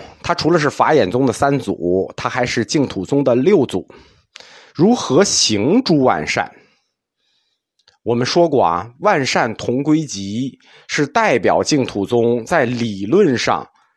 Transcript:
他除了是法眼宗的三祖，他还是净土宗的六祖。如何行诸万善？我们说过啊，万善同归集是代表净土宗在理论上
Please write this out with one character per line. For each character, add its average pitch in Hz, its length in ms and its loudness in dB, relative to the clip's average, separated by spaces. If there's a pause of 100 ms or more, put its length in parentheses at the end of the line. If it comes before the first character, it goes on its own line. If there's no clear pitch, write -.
(220)
他 170 120 -4
除 156 160 -2
了 170 100 4
是 147 100 0
法 123 240 2
眼 113 160 4
宗 123 160 0
的 117 80 0
三 139 260 0
祖， 90 560 -2
他 - 140 -6
还 123 160 -2
是 117 180 -2
净 135 240 0
土 95 160 -6
宗 143 200 -2
的 127 120 4
六 143 300 2
祖。 - 200 -6 (880)
如 208 220 4
何 165 280 2
行 160 600 0
诸 151 200 2
万 87 220 2
善？ - 240 -4 (1500)
我 117 100 0
们 120 100 0
说 170 240 2
过 135 160 2
啊， 87 240 0 (120)
万 170 260 0
善 127 300 -2
同 127 260 -4
归 156 240 0
集 107 500 -8 (320)
是 147 200 -2
代 185 320 0
表 90 240 2
净 143 200 0
土 101 220 -4
宗 117 400 0
在 165 180 0
理 113 440 -4
论 156 280 2
上 101 320 -2 (300)